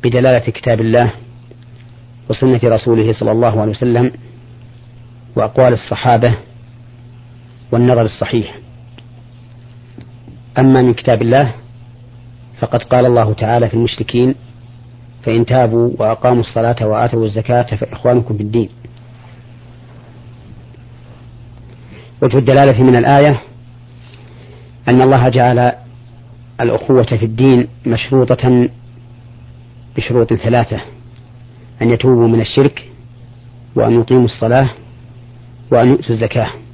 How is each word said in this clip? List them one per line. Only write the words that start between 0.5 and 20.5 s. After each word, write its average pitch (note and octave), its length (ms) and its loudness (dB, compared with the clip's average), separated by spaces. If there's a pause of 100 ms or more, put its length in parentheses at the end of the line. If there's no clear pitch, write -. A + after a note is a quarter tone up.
كتاب A2+ 300 -4
الله A2+ 300 0 (1200)
وسنة B2+ 340 0
رسوله A2+ 480 0
صلى A2 200 -2
الله A2+ 280 0
عليه G#2+ 120 -2
وسلم A#2+ 400 -2 (1200)
وأقوال A#2+ 360 0
الصحابة A#2 640 0 (1400)
والنظر A#2+ 320 2
الصحيح. - 540 -6 (2000)
أما C3 240 4
من B2 120 2
كتاب A#2 280 -2
الله B2 300 0 (1080)
فقد A#2+ 220 -4
قال B2+ 240 2
الله A#2 260 2
تعالى A#2 360 -2
في A2 60 -8
المشركين: A#2+ 600 -2 (880)
"فإن A#2 240 -2
تابوا A#2+ 520 0
وأقاموا A#2 420 0
الصلاة A#2 460 -4
وآتوا A2+ 400 -2
الزكاة A2+ 500 -2
فإخوانكم A#2+ 600 -2
في G#2 60 -6
الدين". G#2+ 260 -2 (3500)